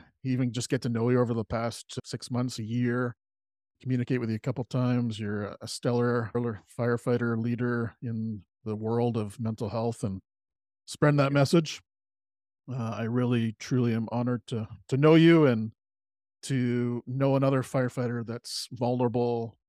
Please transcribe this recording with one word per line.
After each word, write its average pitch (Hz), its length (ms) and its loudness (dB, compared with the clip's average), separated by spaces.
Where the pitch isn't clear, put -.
even 127 300 -2
just 117 160 -6
get 131 140 -2
to 127 60 -4
know 117 220 0
you 127 100 4
over 117 140 0
the 113 100 -2
past - 600 -6
six - 260 -12
months, 123 300 -4
a - 20 -6
year, 120 540 -2
communicate 127 380 -2
with 113 100 -4
you 110 60 -2
a 107 40 -6
couple 131 220 -6
times. 120 560 -2
You're 104 420 -6
a 117 60 -14
stellar 120 640 -2
firefighter 120 580 0
leader 120 640 -2
in 113 420 -6
the 107 120 -4
world 117 400 0
of 104 240 -6
mental 110 300 -4
health 117 340 -4
and 95 160 -4
spreading 147 300 2
that 139 160 2
message. 143 480 2
Uh, 117 260 -4
I 113 40 -4
really, 117 560 0
truly 120 360 0
am 113 180 -2
honored 120 340 -2
to, 110 220 -6
to 127 80 0
know 156 200 8
you 165 300 8
and 113 260 2
to 120 600 -2
know 135 300 0
another 135 300 2
firefighter 123 600 -4
that's - 460 -10
vulnerable, 120 880 0